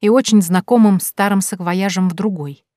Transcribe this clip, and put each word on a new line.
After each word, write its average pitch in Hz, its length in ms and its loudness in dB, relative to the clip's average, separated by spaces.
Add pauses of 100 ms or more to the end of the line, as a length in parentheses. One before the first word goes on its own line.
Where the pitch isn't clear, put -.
и 208 80 0
очень 220 340 4
знакомым 190 560 2
старым 202 420 -2
саквояжем 185 680 -4
в 175 60 -4
другой. 165 500 -6 (120)